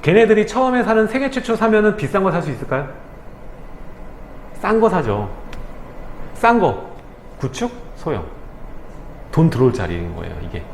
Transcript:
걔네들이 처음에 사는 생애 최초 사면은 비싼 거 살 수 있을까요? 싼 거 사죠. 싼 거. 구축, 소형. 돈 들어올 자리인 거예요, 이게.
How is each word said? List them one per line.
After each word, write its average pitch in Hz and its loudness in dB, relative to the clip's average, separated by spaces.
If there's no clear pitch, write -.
걔네들이 214 6
처음에 254 2
사는 220 4
생애 262 0
최초 247 0
사면은 214 4
비싼 190 0
거 190 4
살 170 0
수 143 -4
있을까요? 131 -2
싼 220 2
거 220 8
사죠. 107 2
싼 233 4
거. 160 0
구축, 233 -4
소형. 117 -4
돈 160 6
들어올 127 4
자리인 85 -4
거예요, 82 -8
이게. 87 -8